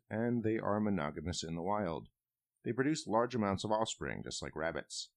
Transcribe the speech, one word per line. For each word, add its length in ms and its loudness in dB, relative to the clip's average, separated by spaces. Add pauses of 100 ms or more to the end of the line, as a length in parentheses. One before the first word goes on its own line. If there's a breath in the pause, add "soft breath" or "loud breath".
(100)
and 320 2
they 160 2
are 220 2
monogamous 640 0
in 100 -4
the 80 -2
wild. 460 -2 (560)
They 80 0
produce 340 0
large 300 2
amounts 260 2
of 80 -2
offspring, 540 0
just 180 -6
like 140 -8
rabbits. 600 -4